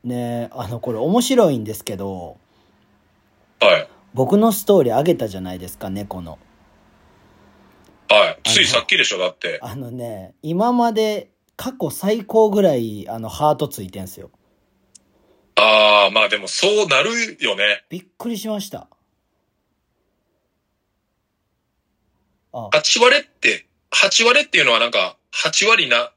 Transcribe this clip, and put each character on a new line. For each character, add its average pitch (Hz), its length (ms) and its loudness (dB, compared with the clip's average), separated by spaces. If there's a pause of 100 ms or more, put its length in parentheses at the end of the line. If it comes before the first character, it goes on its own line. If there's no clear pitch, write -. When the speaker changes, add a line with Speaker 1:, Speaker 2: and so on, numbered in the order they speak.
Speaker 1:
ね、 120 500 -6
あ 120 160 -10
の、 117 100 -8
こ 123 140 -6
れ 110 60 -6
面 180 220 2
白 240 300 4
い 127 60 -2
ん 107 80 -6
で 107 80 -8
す - 100 -14
け 101 140 -10
ど。 92 400 -10 (1200)
Speaker 2:
は - 200 6
い。 - 100 -8 (240)
Speaker 1:
僕 131 240 2
の 220 160 4
ス 208 100 -6
ト 202 160 6
ー 147 40 4
リ 120 80 2
ー 117 60 2
上 139 60 2
げ 170 120 2
た 117 120 -4
じ 95 100 -10
ゃ 92 40 -10
な 92 120 -8
い 90 60 -12
で 87 80 -14
す - 100 -16
か、 98 120 -10
猫 95 320 -10
の。 80 180 -16 (1700)
Speaker 2:
は 104 180 6
い。 - 40 -2
Speaker 1:
あ - 0 -
の、 - 240 -4
Speaker 2:
つ 202 80 2
い - 60 2
さ 123 120 0
っ - 60 -8
き 190 100 0
で - 80 2
し 107 100 -2
ょ、 95 40 -6
だ 90 120 0
っ - 80 -12
て。 - 240 -8
Speaker 1:
あ 95 140 -14
の 127 160 -12
ね、 113 420 -12 (100)
今 208 280 0
ま 240 220 0
で 214 360 -2 (280)
過 - 160 -10
去 165 160 -6
最 214 340 -4
高 220 260 4
ぐ 202 120 2
ら 165 140 4
い、 110 340 -6
あ 113 100 -10
の、 113 80 -10
ハ 151 260 0
ー - 20 0
ト 151 120 -4
つ - 160 -12
い 92 60 -12
て 98 120 -14
ん 92 60 -12
す - 120 -20
よ。 - 100 -20 (1300)
Speaker 2:
あ 107 540 6
ー、 98 40 -6
ま 110 80 0
あ 101 80 0
で 104 80 -2
も 98 100 -8
そ 208 380 0
う - 20 -10
な 139 140 2
る 226 420 -4
よ 107 120 -2
ね。 101 340 0
Speaker 1:
び 180 100 -10
っ - 60 -20 (120)
く 240 120 -10
り 226 80 -6
し 214 100 -10
ま 214 140 -6
し - 80 -12
た。 - 180 -16 (3750)
あ。 110 180 -10
Speaker 2:
八 - 280 2
割 247 160 6
れ 285 60 0
っ - 40 -16
て、 - 420 -4 (240)
八 196 320 2
割 254 160 4
れ 294 60 -2
っ - 20 -20
て - 100 -2
い 156 40 4
う 139 40 2
の 123 60 2
は 113 80 2
な 117 80 0
ん 120 40 -6
か、 98 260 -4 (140)
八 - 340 -2
割 208 240 2
な 120 280 0